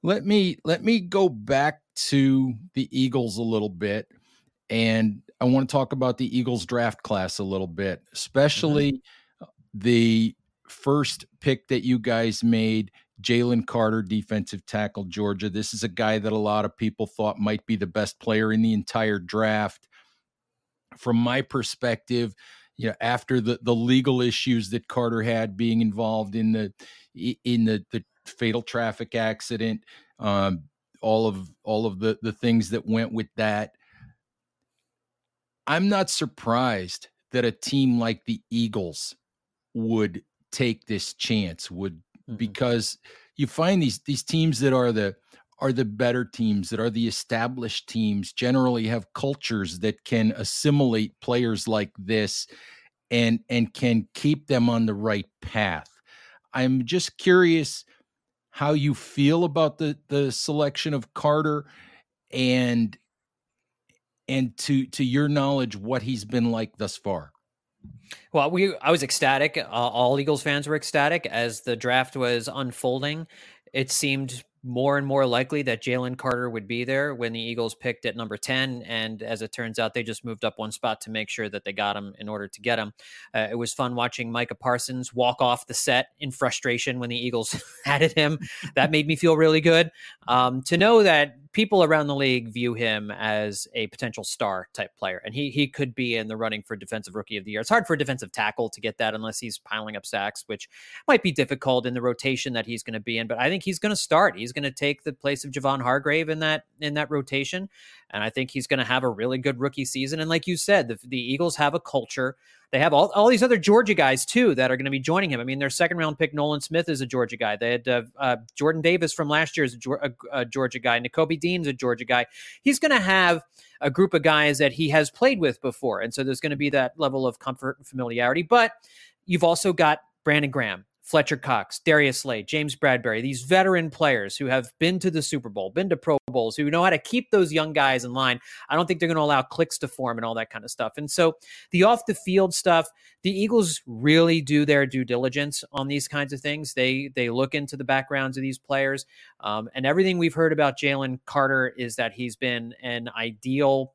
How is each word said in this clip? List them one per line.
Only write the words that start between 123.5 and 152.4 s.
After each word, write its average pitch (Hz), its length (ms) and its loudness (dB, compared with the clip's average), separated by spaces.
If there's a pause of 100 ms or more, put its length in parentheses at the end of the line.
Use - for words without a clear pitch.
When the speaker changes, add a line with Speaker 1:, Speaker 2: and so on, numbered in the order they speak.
Speaker 2:
a 143 100 0
group 180 220 2
of 156 100 4
guys 151 360 4
that 139 140 4
he 147 160 -2
has 147 200 4
played 254 300 2
with 143 220 0
before, 117 400 -2
and 117 120 -4
so 139 120 -4
there's 131 160 -2
gonna 147 160 -2
be 143 140 -2
that 131 260 0
level 135 320 0
of 117 100 -6
comfort 131 400 -8
and - 80 -20
familiarity. 123 560 -2
But 226 300 4 (520)
you've 175 200 0
also 170 280 4
got 156 280 4 (240)
Brandon 147 260 4
Graham, 107 340 -4 (180)
Fletcher 151 340 2
Cox, 123 440 -2
Darius 147 400 4
Slay, 117 220 -4
James 151 320 -4
Bradbury, 120 460 2
these 127 220 -4
veteran 180 480 4
players 123 480 0
who 139 80 -4
have 131 340 0
been 175 200 2
to 185 100 0
the 160 100 -2
Super 135 300 -4
Bowl, 98 180 -4
been 180 220 -2
to 165 80 0
Pro 151 180 2 (120)
Bowls, 117 280 -2
who 147 140 -2
know 165 120 2
how 190 60 6
to 165 100 4
keep - 320 -4
those 185 220 4
young 156 220 0
guys 131 320 2
in 123 80 -8
line. 127 260 0 (300)
I 143 40 0
don't 170 120 2
think 165 140 -2
they're 170 80 2
gonna 160 120 2
allow 147 220 4
cliques - 380 -2
to 143 80 -6
form 123 280 -6
and 113 80 -6
all 113 120 -4
that 113 120 -6
kind 110 160 -14
of 120 60 -14
stuff. 113 260 -6
And 147 140 -8
so 165 260 2 (360)
the 175 100 4
off 226 240 4
the 202 80 -2
field 185 400 2
stuff, 165 340 2 (340)
the 190 160 -2
Eagles 202 480 0
really 156 540 4
do 147 240 2
their 139 220 4
due 131 180 -2
diligence 127 580 -2 (100)
on 135 160 -4
these 143 200 -4
kinds 143 240 -4
of 135 80 -10
things. 147 320 -6
They, 131 420 0
they 123 140 0
look 131 260 0
into 143 220 -4
the 135 80 -8
backgrounds 135 540 -2
of 131 40 -4
these 131 160 -6
players. 139 460 -2 (360)
Um, 107 340 -6
and 131 100 -6
everything 180 320 4
we've 170 180 0
heard 160 200 2
about 143 240 2
Jalen 135 480 -2
Carter 135 500 2
is 120 200 -6
that 117 180 -4
he's 123 200 -6
been 120 480 -4